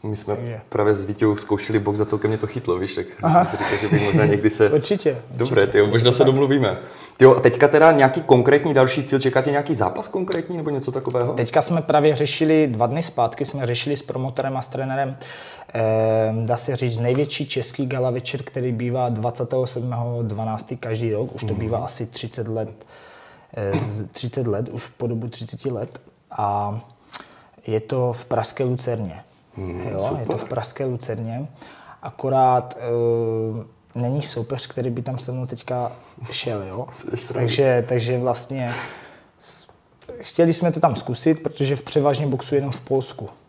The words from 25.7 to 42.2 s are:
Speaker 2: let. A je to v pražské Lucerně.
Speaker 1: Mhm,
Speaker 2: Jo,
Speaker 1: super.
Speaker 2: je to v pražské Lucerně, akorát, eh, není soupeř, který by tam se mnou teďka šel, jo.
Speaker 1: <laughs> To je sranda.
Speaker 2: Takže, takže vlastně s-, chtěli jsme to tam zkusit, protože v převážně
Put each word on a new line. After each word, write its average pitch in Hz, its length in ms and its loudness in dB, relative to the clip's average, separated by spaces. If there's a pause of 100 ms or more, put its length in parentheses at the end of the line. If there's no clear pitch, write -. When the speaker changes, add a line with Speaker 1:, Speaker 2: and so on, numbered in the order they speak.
Speaker 2:
let. 117 300 -8 (300)
A 104 480 -2 (880)
je 110 120 0
to 123 340 -2
v 120 120 -10
pražské - 380 -2
Lucerně. 120 580 -4 (360)
Speaker 1:
Mhm, 90 240 -8 (100)
Speaker 2:
Jo, 95 80 -6
Speaker 1:
super. 135 200 -2
Speaker 2:
je 117 60 -6
to 107 120 -2
v 113 60 -8
pražské 127 420 -6
Lucerně, 120 640 -6 (560)
akorát, 127 760 0
eh, 117 840 -2 (320)
není 123 260 -2
soupeř, 120 460 -6
který 127 220 -4
by 120 120 -4
tam 127 180 -8
se - 120 -10
mnou 127 140 -6
teďka 123 460 -6 (400)
šel, 107 380 -6
jo. 117 260 -10
Speaker 1:
<laughs> - 100 -16
To - 60 -8
je 120 60 -6
sranda. 123 240 -6
Speaker 2:
Takže, 123 480 2
takže 123 300 0
vlastně 123 500 -4 (680)
s-, - 280 -14 (520)
chtěli 170 340 2
jsme 170 180 0
to 160 80 -4
tam 151 160 2
zkusit, 156 480 -2
protože 139 320 -2
v 127 60 -10
převážně 143 460 0